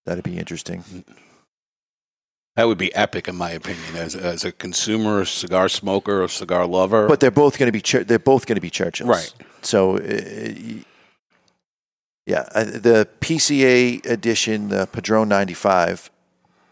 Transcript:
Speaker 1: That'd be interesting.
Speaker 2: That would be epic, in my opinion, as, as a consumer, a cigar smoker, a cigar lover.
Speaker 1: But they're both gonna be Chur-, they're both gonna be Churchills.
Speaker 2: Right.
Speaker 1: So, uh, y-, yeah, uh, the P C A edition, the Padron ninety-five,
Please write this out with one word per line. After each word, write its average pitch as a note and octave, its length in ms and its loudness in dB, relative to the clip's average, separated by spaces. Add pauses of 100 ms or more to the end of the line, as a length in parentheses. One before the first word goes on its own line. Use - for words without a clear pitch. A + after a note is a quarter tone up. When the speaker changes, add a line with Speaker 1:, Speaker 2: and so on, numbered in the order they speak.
Speaker 1:
That'd F2 200 -8
be F2 140 -8
interesting. F2 680 -12 (1500)
Speaker 2:
That A#2 140 2
would G#2 100 0
be F#2+ 160 -4
epic, F#2+ 340 -2
in F2+ 80 -8
my F2 140 -6
opinion, E2 460 -12
as, E2 200 -8
as F2 260 -6
a F#2 80 -6
consumer, G#2+ 720 -2
a F#2 60 -2
cigar F#2 420 0
smoker, G2 540 -2
a F2+ 60 -2
cigar F2+ 380 -2
lover. F#2+ 400 4
Speaker 1:
But C#3 140 4
they're C3 100 6
both C#3 280 4
gonna B2 140 2
be A2 100 -2
Chur-, A#2 220 0
they're A2 140 4
both C3+ 280 4
gonna G#2 160 -2
be E2+ 80 -8
Churchills. F#2 400 -2
Speaker 2:
Right. F2+ 240 0 (280)
Speaker 1:
So, F#2+ 340 4
uh, - 40 -2
y-, A2 840 -10 (1400)
yeah, E2+ 300 -4
uh, A2 100 0
the A2 440 4 (120)
P D#3+ 180 -2
C C#3 280 2
A B2 340 4 (100)
edition, A2 580 -2
the G2 180 -2
Padron A2 420 0
ninety-five, F#2 840 0 (600)